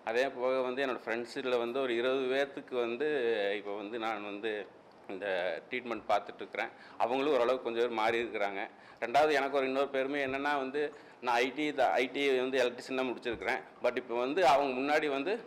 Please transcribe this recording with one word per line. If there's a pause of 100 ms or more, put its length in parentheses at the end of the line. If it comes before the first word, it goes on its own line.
அதே
போக
வந்து
என்னோட
ஃப்ரெண்ட்ஸில்
வந்து
ஒரு
இருபது
பேர்த்துக்கு
வந்து (500)
இப்போ
வந்து
நான்
வந்து (420)
இந்த (440)
treatment
பார்த்துட்டு
இருக்கிறேன். (300)
அவங்களும்
ஓரளவுக்கு
கொஞ்சம்
பேர்
மாறி
இருக்கிறாங்க. (300)
ரெண்டாவது
எனக்கு
ஒரு
இன்னொரு
பெருமை
என்னன்னா
வந்து (280)
நான்
ஐ
டி
தான்,
ஐ
டி
வந்து
electrician
தான்
முடிச்சிருக்கிறேன். (220)
But
இப்போ
வந்து
அவங்க
முன்னாடி
வந்து